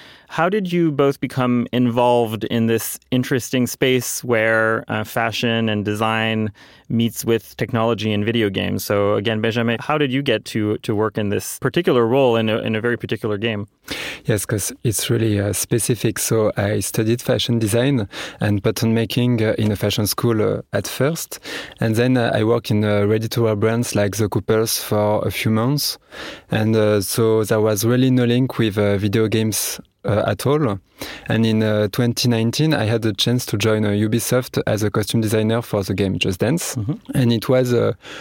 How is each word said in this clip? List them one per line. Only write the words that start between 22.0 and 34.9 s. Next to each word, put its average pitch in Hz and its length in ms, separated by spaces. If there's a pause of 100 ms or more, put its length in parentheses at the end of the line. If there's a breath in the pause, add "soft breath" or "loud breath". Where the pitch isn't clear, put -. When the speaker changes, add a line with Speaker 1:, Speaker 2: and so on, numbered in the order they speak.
Speaker 2:
uh, 117 180
I 110 100
worked 117 260
in, 104 120
uh, 104 240
ready-to-wear 110 500
brands 110 380
like 101 220
The 107 120
Coopers 110 540
for 104 440
a - 40
few - 200
months. 120 480 (520 loud breath)
And, 110 240
uh, 107 280
so 110 420
there 110 160
was 107 240
really 127 260
no 127 140
link 123 340
with, 107 200
uh, 101 180
video 107 320
games, 110 520 (240)
uh, 107 220
at 104 200
all. 127 320 (520 loud breath)
And 113 160
in, 110 160
uh, 107 260
twenty 120 400
nineteen, 117 460
I 110 100
had 113 160
the 110 140
chance 123 320
to - 100
join, 107 300
uh, 104 60
Ubisoft 113 720
as 107 160
a 104 80